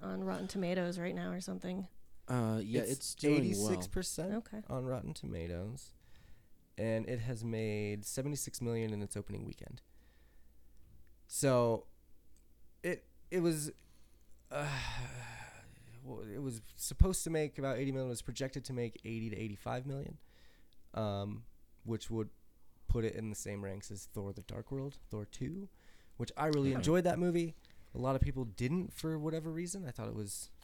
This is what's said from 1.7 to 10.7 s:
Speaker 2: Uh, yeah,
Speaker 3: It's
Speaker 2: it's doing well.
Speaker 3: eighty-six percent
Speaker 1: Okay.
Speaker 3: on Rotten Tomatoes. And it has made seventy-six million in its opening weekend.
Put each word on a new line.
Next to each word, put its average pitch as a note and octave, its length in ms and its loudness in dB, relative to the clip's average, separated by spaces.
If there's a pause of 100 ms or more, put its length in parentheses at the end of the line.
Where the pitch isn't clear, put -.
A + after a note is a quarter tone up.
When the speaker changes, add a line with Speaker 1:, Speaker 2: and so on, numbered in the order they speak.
Speaker 2:
Uh, A2+ 340 4
yeah, A2+ 180 2
Speaker 3:
It's A2 120 0
Speaker 2:
it's - 220 -2
doing D3+ 200 6
well. C#3+ 80 8
Speaker 3:
eighty-six G#2+ 460 4
percent F#3 460 0
Speaker 1:
Okay. A3 240 -4 (100)
Speaker 3:
on C3 180 0
Rotten B2+ 280 -2
Tomatoes. F#2 800 -4 (840)
And A2+ 300 2
it B2 120 0
has A#2 240 -2
made G#2+ 600 0
seventy-six C#3 560 -2
million A2+ 320 2
in G#2 100 0
its G2+ 140 -4
opening G2+ 280 -4
weekend. - 360 -10 (1500)